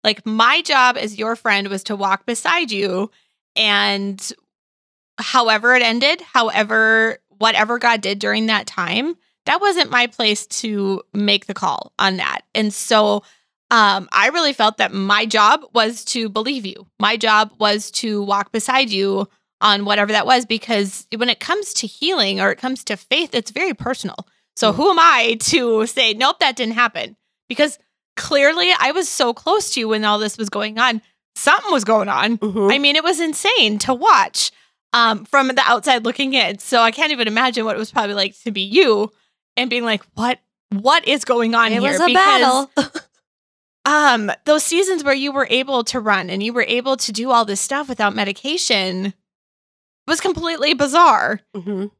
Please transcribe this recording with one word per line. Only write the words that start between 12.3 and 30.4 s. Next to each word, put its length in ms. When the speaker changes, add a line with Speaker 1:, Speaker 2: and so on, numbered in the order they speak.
Speaker 1:
And 180
so, 500
um, 420
I 180
really 240
felt 240
that 160
my 320
job 360
was 320
to 240
believe 360
you. 220
My 180
job 420
was 320
to 320
walk 280
beside 380
you 380
on 240
whatever 260
that 140
was, 200
because 600
when 140
it 100
comes 360
to 120
healing 540
or 100
it 60
comes 280
to 120
faith, 380
it's 160
very 220
personal. 540
So 160
Speaker 2:
Mm. 40
Speaker 1:
who 140
am 100
I 420
to 460
say, 260
"Nope, 260
that 160
didn't 200
happen"? 400
Because 320
clearly 640
I 120
was 180
so 240
close 400
to 60
you 100
when 160
all 140
this 180
was 120